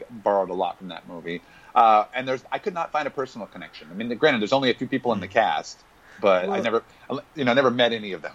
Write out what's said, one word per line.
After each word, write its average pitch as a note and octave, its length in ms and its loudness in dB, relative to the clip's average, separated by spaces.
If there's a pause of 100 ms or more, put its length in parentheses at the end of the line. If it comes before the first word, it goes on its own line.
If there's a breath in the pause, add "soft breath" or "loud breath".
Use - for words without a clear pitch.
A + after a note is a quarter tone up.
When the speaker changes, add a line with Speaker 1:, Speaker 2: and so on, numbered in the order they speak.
Speaker 1:
borrowed G2+ 420 0
a F2+ 40 -6
lot F2+ 240 -4
from F#2 100 -14
that E2 200 -16
movie. E2+ 340 -10 (320 loud breath)
Uh, A2 300 6 (100)
and C3 140 -6
there's, C3 240 -6
I C#3 60 -6
could G3 140 -8
not - 200 -6
find D3+ 160 -4
a - 20 -6
personal B2 380 -8
connection. D#2+ 420 -18
I E2+ 40 -16
mean, A#2 220 -6
granted, C3+ 240 2
there's G#2 120 -2
only C3+ 180 4
a A2 40 0
few C3 120 -6
people B2 260 -2
in G#2 60 -2
the G2+ 80 -8
Speaker 2:
Hmm. G2 60 -16
Speaker 1:
cast, E2 440 0 (440 loud breath)
but F#2 240 4
I - 20 -2
Speaker 2:
Well G2+ 160 -2
Speaker 1:
never, A2+ 200 0 (520 loud breath)
you D3 100 -4
know, A#2+ 80 2
never C3 200 4
met A#2+ 200 2
any G#2 200 -6
of E2 100 -8
them. D#2+ 120 -10